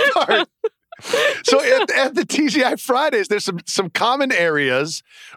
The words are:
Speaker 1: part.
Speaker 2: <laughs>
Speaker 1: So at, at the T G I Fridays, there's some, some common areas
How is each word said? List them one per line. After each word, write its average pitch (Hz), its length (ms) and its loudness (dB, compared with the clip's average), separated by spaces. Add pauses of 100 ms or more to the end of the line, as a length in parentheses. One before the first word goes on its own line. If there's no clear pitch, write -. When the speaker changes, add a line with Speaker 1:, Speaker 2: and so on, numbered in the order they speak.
(120)
Speaker 1:
part. - 400 0
Speaker 2:
<laughs> - 60 -20 (840)
Speaker 1:
So 269 180 4
at, 269 300 2
at 269 240 0
the - 100 0
T 302 240 0
G 254 140 0
I 247 140 0
Fridays, 262 500 0
there's 208 180 -2
some, 180 220 -4
some 190 240 -4
common 262 400 0
areas 151 720 0 (340)